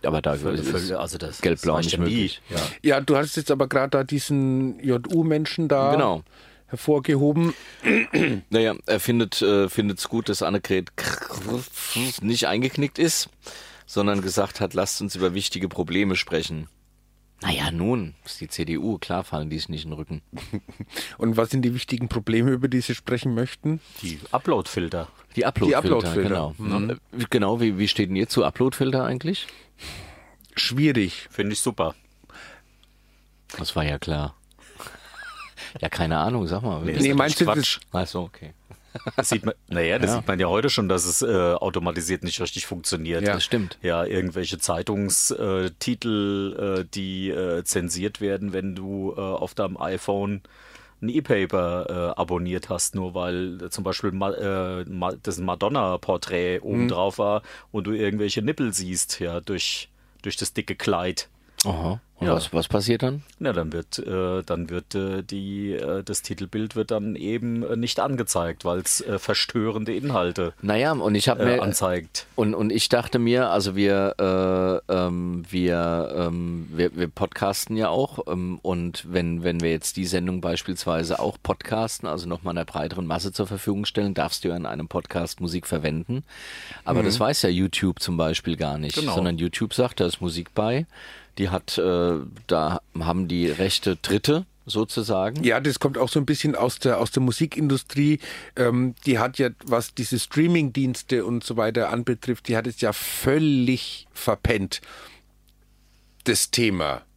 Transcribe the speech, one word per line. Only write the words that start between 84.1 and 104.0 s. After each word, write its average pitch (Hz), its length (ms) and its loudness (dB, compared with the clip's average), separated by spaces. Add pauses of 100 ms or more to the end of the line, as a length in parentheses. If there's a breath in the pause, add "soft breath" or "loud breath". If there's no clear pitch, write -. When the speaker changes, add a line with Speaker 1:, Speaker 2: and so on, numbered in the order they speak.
Speaker 1:
darfst - 300 -2
du 92 60 0
ja 85 60 -2
in 85 100 -6
einem 69 200 -6
Podcast - 540 -4
Musik 87 260 -4
verwenden. 80 560 -2 (640 loud breath)
Aber - 180 2
Speaker 3:
Mhm. - 40 4
Speaker 1:
das 104 120 2
weiß 123 240 2
ja 98 60 4
YouTube 90 500 2
zum 87 180 -2
Beispiel 82 400 0
gar 73 220 -2
nicht, 76 160 -4
Speaker 2:
Genau. 143 220 0
Speaker 1:
sondern 87 220 2
YouTube 87 360 -2
sagt, 123 240 0
da 90 80 4
ist - 140 -2
Musik 85 340 -6
bei. 120 320 0 (520 loud breath)
Die 98 100 2
hat, 87 300 -2
äh, 87 380 4 (300)
da 80 360 2 (180)
haben 87 260 0
die 85 200 0
Rechte 90 500 0
Dritte 147 480 2 (220)
sozusagen. 110 760 0
Speaker 3:
Ja, 117 180 4
das 139 200 0
kommt 139 160 2
auch 123 140 0
so 156 100 4
ein 131 60 0
bisschen 151 280 0
aus 117 240 0
der, 120 220 2
aus 117 100 0
der 135 120 2
Musikindustrie. 147 1000 2 (340 loud breath)
Ähm, 123 400 2 (120)
die 127 120 4
hat 127 200 0
ja, 131 100 4 (160)
was 120 300 0
diese 123 240 -2
Streaming-Dienste 135 1040 2
und 117 180 -2
so 113 140 -6
weiter 113 320 2
anbetrifft, 117 600 -2
die 117 100 2
hat 113 80 0
es 120 160 -4
ja 107 100 4
völlig 131 1200 2